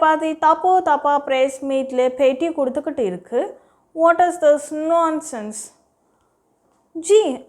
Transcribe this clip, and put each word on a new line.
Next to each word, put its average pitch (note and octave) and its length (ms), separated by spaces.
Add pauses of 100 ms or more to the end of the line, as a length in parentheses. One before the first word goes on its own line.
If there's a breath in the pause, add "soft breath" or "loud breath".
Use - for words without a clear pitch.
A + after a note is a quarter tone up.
பார்த்து D#4 280 (160)
தப்போ E4 260 (160)
தப்பா D4 260 (140)
பிரஸ் C4+ 400
மீட்ல C4 320 (180)
பேட்டி C4+ 300 (100)
கொடுத்துக்கிட்டு C#4 520
இருக்கு. F3+ 300 (600 soft breath)
What E4+ 260
is F4 80 (100)
this D4 220 (240)
nonsense? D4+ 720 (1500)
ஜி, G#4+ 160 (260)